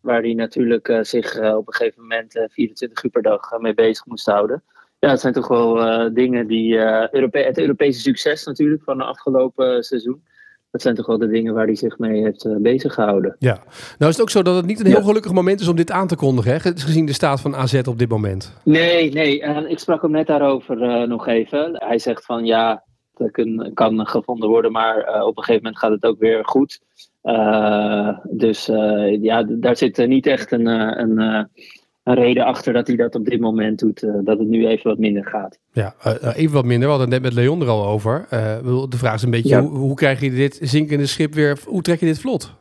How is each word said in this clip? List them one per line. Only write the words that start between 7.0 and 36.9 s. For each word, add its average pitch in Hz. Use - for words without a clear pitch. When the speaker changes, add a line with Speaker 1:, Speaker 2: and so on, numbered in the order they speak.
Speaker 1:
Europe-, 131
het 131
Europese 139
succes 147
natuurlijk 151
van 135
de 131
afgelopen, 131
eh, 120
seizoen. 123
Dat -
zijn 120
toch 113
wel 110
de 113
dingen 113
waar 110
hij 110
zich 113
mee 110
heeft, 107
eh, 110
bezig 123
gehouden. 101
Speaker 2:
Ja. 120
Nou 151
is 160
het -
ook 226
zo 196
dat 180
het 175
niet 214
een 208
heel -
Speaker 1:
Ja. 202
Speaker 2:
gelukkig 208
moment 190
is 170
om 170
dit 165
aan 185
te 165
kondigen, 123
hè, 156
ge-, 175
gezien 156
de 143
staat 139
van 139
A 135
Z 131
op 120
dit 120
moment. 104
Speaker 1:
Nee, 165
nee. 143
En 147
ik 160
sprak 160
hem 160
net 156
daarover, 135
eh, 120
nog 117
even. 131
Hij 113
zegt 117
van, 117
ja, 113
het 117
kan, 113
kan 110
gevonden 113
worden, 113
maar, 113
eh, 107
op 110
een -
gegeven 113
moment 110
gaat 110
het 107
ook 110
weer 110
goed. -
Eh, 107
dus, 113
eh, 107
ja, 113
d-, 117
daar 123
zit, 123
eh, 120
niet 131
echt 135
een, 117
eh, 113
een, 110
eh, 110
een 123
reden 123
achter 127
dat 120
hij 123
dat 117
op 113
dit 117
moment 110
doet, 107
eh, 110
dat 104
het 107
nu 113
even 110
wat 107
minder 101
gaat. 101
Speaker 2:
Ja, 101
eh, 113
eh, 120
even 156
wat 135
minder. 120
We 151